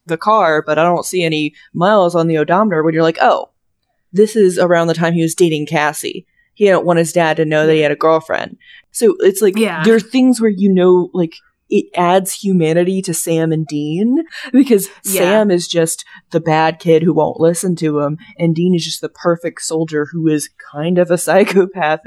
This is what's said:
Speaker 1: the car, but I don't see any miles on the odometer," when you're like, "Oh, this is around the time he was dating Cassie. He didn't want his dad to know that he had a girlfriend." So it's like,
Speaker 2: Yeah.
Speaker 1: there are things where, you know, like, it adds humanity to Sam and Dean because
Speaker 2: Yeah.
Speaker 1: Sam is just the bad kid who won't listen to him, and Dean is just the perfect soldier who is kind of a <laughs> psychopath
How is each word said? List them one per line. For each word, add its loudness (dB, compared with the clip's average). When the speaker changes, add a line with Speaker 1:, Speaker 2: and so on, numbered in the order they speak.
Speaker 1:
the -6
car, 2
but 0
I 2
don't 0
see -4
any -2
miles 2
on 0
the 0
odometer," 0
when 0
you're 0
like, 0
"Oh, 0
this 2
is 2
around 2
the 0
time -2
he 0
was -4
dating 0
Cassie. -4
He 0
didn't 2
want 2
his -2
dad 0
to 0
know 0
that 4
he 2
had 0
a -2
girlfriend." -2
So 2
it's 2
like, 0
Speaker 2:
Yeah. -2
Speaker 1:
there 4
are 2
things 0
where, 0
you 0
know, 4
like, -4
it 0
adds 0
humanity 0
to -6
Sam -2
and -2
Dean -2
because 2
Speaker 2:
Yeah. -2
Speaker 1:
Sam 2
is 0
just -2
the 0
bad 0
kid 4
who 2
won't 0
listen 0
to -2
him, -4
and 0
Dean 0
is 0
just -10
the -10
perfect -4
soldier -4
who -4
is -2
kind -2
of 0
a 2
<laughs> -6
psychopath 0